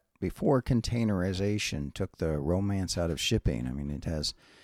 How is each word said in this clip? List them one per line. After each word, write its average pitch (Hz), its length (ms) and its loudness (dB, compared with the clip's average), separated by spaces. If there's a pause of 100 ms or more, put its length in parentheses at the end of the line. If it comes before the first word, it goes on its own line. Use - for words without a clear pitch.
(200)
before 127 420 2
containerization 101 1300 0
took - 240 -6
the 80 220 0
romance 92 580 0
out 85 140 2
of 78 80 -2
shipping. 67 480 0
I 64 40 -4
mean, 71 200 -4
it 73 140 -6
has 78 280 -2 (300)